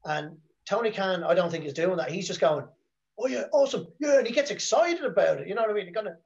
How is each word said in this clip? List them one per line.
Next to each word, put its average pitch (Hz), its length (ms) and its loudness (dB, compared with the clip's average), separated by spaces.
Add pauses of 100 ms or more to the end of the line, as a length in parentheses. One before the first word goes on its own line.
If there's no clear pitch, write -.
And 151 320 -6 (300)
Tony 220 240 0
Khan, 185 340 -2
I 160 100 4
don't 175 160 2
think 160 140 -6
is 147 80 -8
doing 170 240 0
that. 156 140 -2
He's 175 160 -6
just 180 140 -6
going, 151 240 2 (540)
Oh 233 80 -4
yeah, 247 260 -2
awesome, 269 340 2 (120)
yeah, 294 200 4
and 233 80 4
he 240 60 -4
gets 277 180 0
excited 339 540 0
about 170 360 2
it. 147 80 -10
You 185 60 -6
know 226 60 -4
what 220 100 2
I 214 40 0
mean? 208 100 -2
You're 175 80 -14
gonna 196 340 -8